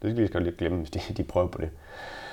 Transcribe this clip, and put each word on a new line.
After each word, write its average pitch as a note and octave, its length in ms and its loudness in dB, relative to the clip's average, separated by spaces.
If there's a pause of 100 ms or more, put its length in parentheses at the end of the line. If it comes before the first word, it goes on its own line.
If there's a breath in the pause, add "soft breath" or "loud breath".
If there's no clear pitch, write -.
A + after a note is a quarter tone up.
(100)
skal A#2 60 0
vi A#2 40 6
lige G#2 120 6
godt E2+ 120 4
lidt E2+ 120 0
glemme, E2+ 220 2
hvis D#2+ 120 -2
de, F2+ 100 -4 (160)
de F#2 60 2
prøver F2+ 240 4
på - 140 -6
det. D#2+ 80 -2 (640 loud breath)